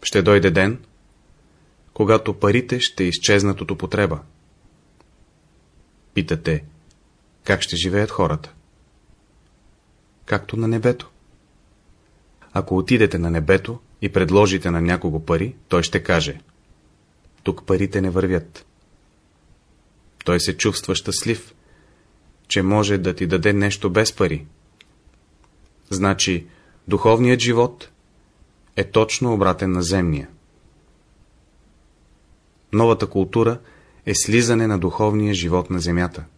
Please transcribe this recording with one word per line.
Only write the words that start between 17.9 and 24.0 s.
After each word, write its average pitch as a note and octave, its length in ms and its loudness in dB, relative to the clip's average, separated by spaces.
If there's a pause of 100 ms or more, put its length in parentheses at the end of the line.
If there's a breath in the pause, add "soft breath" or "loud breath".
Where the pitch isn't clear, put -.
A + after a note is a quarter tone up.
не F#2+ 100 0
вървят.“ F2+ 560 -2 (1600)
Той F2 160 0
се D#2 160 -4
чувства - 380 -2
щастлив, - 600 -6 (960 soft breath)
че G2 140 0
може G2+ 360 2
да F2+ 160 -2
ти F#2 120 -4
даде F2 260 2
нещо G2+ 380 0
без G#2+ 260 0